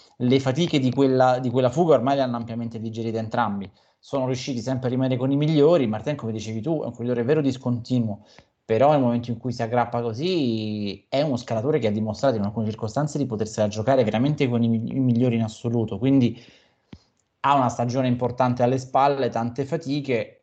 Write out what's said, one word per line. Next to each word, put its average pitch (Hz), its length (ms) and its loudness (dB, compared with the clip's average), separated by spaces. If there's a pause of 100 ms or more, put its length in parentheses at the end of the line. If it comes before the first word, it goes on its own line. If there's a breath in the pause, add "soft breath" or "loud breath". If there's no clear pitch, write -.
(200 loud breath)
le 127 200 4
fatiche 151 380 0
di 127 120 2
quella, 131 500 4
di 127 100 -4
quella 127 200 2
fuga 160 240 4
ormai 131 220 2
le 135 60 2
hanno 123 140 -2
ampiamente 113 440 -8
digerite 113 380 -6
entrambi. 110 520 -2 (280)
Sono 135 280 -4
riusciti 127 340 -4
sempre 131 260 -4
a 120 40 -2
rimanere 127 280 0
con 131 140 0
i 139 40 2
migliori. 151 520 4
Martin, 110 260 -4
come 120 180 -6
dicevi 110 300 -6
tu, 151 200 -2
è 110 40 -6
un 117 60 -8
corridore 120 320 -2
vero 151 160 2
discontinuo, 123 840 -2 (400 soft breath)
però 127 280 4
nel 147 80 4
momento 120 300 0
in 117 80 -6
cui 127 140 -6
si 127 100 -6
aggrappa 120 380 0
così 110 1080 -4
è 135 140 0
uno 135 140 0
scalatore 120 420 -2
che 117 100 0
ha 104 40 0
dimostrato 110 440 0
in 101 60 -2
alcune 107 240 -2
circostanze 117 520 -4
di 139 80 -2
potersela 107 420 -2
giocare 110 360 2
veramente 135 440 0
con 120 140 0
i 117 60 2
mi-, 113 280 -2
i - 20 0
migliori 123 380 2
in 113 60 0
assoluto, 113 560 -2
quindi 131 440 2 (1000 loud breath)
ha 139 140 4
una 127 140 4
stagione 123 400 -2
importante 123 560 0
alle 131 140 2
spalle, 135 500 2
tante 117 360 -4
fatiche 135 680 -4 (100)